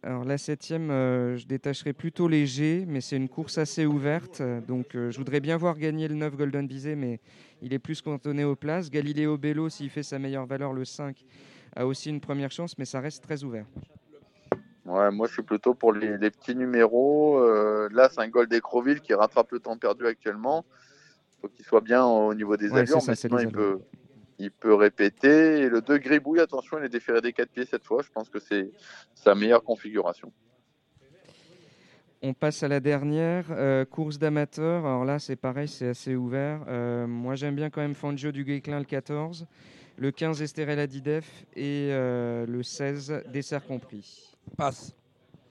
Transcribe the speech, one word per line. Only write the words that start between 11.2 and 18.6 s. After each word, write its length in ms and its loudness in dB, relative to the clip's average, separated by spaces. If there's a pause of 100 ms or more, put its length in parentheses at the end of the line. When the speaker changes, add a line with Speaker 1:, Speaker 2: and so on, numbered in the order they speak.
Speaker 1:
a 100 -2
aussi 240 -4
une 120 -6
première 300 -6
chance, 260 -10
mais 80 -8
ça 160 -8
reste 220 -10
très 200 -8
ouvert. 220 -10 (1200)
Speaker 2:
Ouais, 240 4
moi 180 0
je 60 -6
suis 80 -6
plutôt 320 2
pour 200 6
les, 240 -2
les 120 2
petits 260 -6
numéros. 840 6
Euh, 520 4
là, 200 8
c'est 100 -4
un 60 -2
Gold 260 2
Écreville 480 0